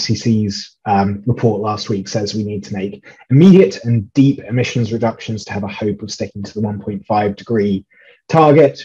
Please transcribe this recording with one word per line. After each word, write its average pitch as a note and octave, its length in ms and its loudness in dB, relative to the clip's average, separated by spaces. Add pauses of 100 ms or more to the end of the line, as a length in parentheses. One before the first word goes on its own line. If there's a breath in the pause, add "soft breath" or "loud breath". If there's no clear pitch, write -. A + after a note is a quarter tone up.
C A2 100 -2
C's, G#2+ 600 -4 (100)
um, G2+ 400 -2
report A2+ 340 0
last G#2+ 300 -6
week G2 180 -6
says G#2 260 -6
we G#2 180 -6
need G2+ 120 -8
to G2+ 160 -12
make G2 240 -10 (300 loud breath)
immediate F#3+ 500 6
and A#2 300 -2
deep C#3 240 4 (140)
emissions A#2+ 400 -2
reductions A2+ 520 -4
to G2+ 80 -12
have G2+ 120 -6
a G2+ 180 -10
hope G#2 200 -4
of G#2 140 -12
sticking G2+ 280 -10
to - 100 -14
the G#2+ 160 -4
one G2+ 100 -8
point G2 240 -10
five G#2 320 -2
degree G2+ 480 -2 (440 soft breath)
target, D3+ 560 4